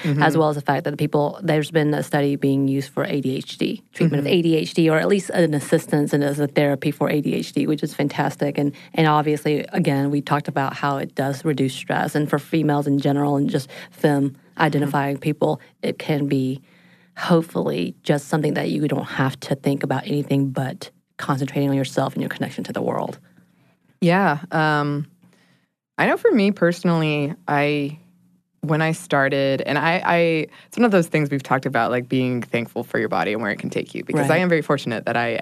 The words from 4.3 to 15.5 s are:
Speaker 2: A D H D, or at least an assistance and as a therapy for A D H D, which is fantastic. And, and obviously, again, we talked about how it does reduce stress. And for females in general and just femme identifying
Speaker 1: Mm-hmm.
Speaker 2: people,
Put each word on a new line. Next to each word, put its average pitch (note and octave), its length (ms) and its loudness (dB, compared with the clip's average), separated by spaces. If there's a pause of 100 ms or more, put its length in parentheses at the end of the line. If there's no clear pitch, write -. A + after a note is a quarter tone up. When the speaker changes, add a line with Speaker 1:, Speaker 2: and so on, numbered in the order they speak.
Speaker 2:
A F3 80 4
D E3 140 4
H - 180 -2
D, D#3+ 160 4
or D#3 80 4
at E3+ 120 2
least F#3+ 220 0
an E3 220 2
assistance D3 600 0
and C#3+ 100 2
as C#3+ 160 0
a D3 80 0
therapy C#3+ 440 2
for C#3+ 180 -2
A D3 120 2
D - 140 0
H - 160 -6
D, C#3+ 160 0
which D#3 160 0
is D3+ 100 -4
fantastic. C#3+ 640 -2
And, C#3+ 160 0 (200)
and D#3+ 140 4
obviously, D3+ 520 2 (140)
again, C#3+ 360 2
we D3 120 0
talked D3 260 -2
about C#3 280 -2
how C#3+ 220 -2
it - 180 -8
does C#3 300 -2
reduce C3+ 300 0
stress. - 400 -4
And D3 140 0
for D3 100 0
females D3 480 0
in C#3 120 2
general C#3+ 360 0
and C#3+ 140 0
just C3+ 200 -4 (220)
femme C#3 440 0 (220)
identifying C#3+ 600 0
Speaker 1:
Mm-hmm. - 40 -12
Speaker 2:
people, D3+ 400 -2 (200)